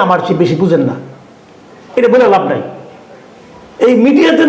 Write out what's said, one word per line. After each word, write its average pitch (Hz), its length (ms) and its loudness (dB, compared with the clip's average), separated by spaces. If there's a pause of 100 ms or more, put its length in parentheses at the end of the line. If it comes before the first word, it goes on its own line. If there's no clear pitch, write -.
আমার 180 200 0
চেয়ে 170 160 -4
বেশি 160 200 0
বুঝেন 165 280 0
না, - 60 -8 (1040)
এটা 240 160 2
বলে 247 120 4 (100)
লাভ 185 160 -2
নাই। 123 100 -6 (1200)
এই 247 80 4 (120)
মিডিয়াতে 320 440 2